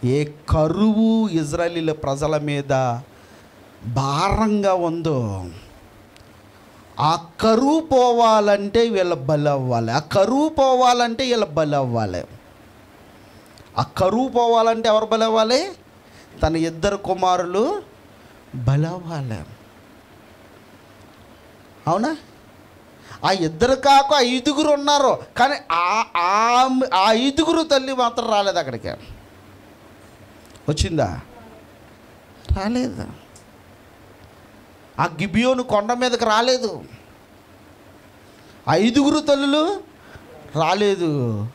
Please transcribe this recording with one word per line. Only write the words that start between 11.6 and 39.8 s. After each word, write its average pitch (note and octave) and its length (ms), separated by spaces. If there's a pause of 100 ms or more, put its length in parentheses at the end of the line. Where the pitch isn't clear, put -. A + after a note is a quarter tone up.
అవ్వాలి. A2+ 480 (1500)
ఆ - 40
కరువు G#3+ 460
పోవాలంటే A3+ 600
ఎవరు G#3+ 180
బలి A3 180
అవ్వాలి? A3+ 480 (680)
తన D#3 140
ఇద్దరు E3 400
కుమారులు F#3 840 (720)
బలి C3+ 320
అవ్వాలి. D#3+ 540 (2500)
అవునా? A3+ 280 (1080)
ఆ D#3+ 60
ఇద్దరు F#3 440
కాక C#4 420
ఐదుగురు C4+ 520
ఉన్నారు, C#4+ 500 (180)
కానీ C4 180 (180)
ఆ, F3 320 (120)
ఆ, A#3 640 (160)
ఆ F#3+ 140
ఐదుగురు C#4+ 540
తల్లి C4+ 320
మాత్రం A#3 360
రాలేదు G3 280
అక్కడికి. A#2+ 300 (1800)
వచ్చిందా? D3 520 (1300)
రాలేదు. A3+ 540 (1900)
ఆ C#3+ 40
గిబియోను G3+ 580
కొండ G#3 300
మీదకి A#3+ 320
రాలేదు, A3+ 600 (1900)
ఐదుగురు C4 500
తల్లులు D4 600 (760)